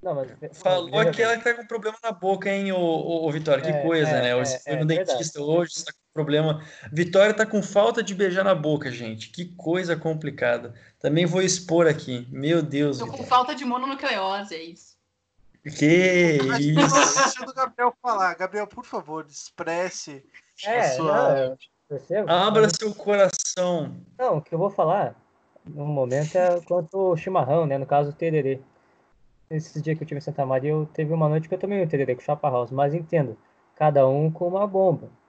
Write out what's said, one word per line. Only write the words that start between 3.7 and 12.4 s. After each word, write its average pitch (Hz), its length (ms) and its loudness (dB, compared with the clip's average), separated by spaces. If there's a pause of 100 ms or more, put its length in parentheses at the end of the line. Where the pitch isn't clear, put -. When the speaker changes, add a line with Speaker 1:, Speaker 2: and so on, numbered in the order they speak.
Speaker 1:
É, 147 120 0
Speaker 2:
coisa, 156 300 2
Speaker 1:
é, 127 100 2
Speaker 2:
né? 123 120 2
Hoje 127 200 0
Speaker 1:
é, - 40 -6
Speaker 2:
você - 60 -12
foi 147 80 -6
Speaker 1:
é 151 80 -2
Speaker 2:
no 156 60 0
Speaker 1:
verdade. 170 260 0
Speaker 2:
dentista 151 300 -4
hoje, 160 320 0
você - 100 -10
tá 151 80 -14
com - 60 -20 (160)
problema. 151 500 0 (260)
Vitória 180 440 4
tá 214 100 2
com 214 180 0
falta 226 400 2
de 190 120 -6
beijar 185 280 0
na 196 120 4
boca, 147 360 -2
gente. 110 400 -10
Que 175 140 -10 (120)
coisa 170 380 -2
complicada. 139 800 -4 (240)
Também 156 280 2
vou 180 160 0
expor 175 440 2
aqui. 127 440 -2
Meu 147 320 0